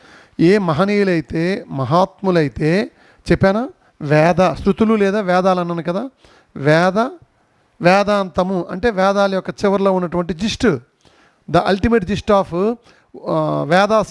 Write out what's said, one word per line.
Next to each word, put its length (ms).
ఏ 180
మహనీయులైతే, 1080
మహాత్ములైతే, 1200
చెప్పానా? 360
వేద, 540
శృతులు 400
లేదా 260
వేదాలు 400
అన్నాను 220
కదా. 280
వేద, 420
వేదాంతము 920
అంటే 200
వేదాల 440
యొక్క 160
చివరిలో 420
ఉన్నటువంటి 420
gist, 320
the 100
ultimate 340
gist 380
of, 120
uh, 200
Vedas 460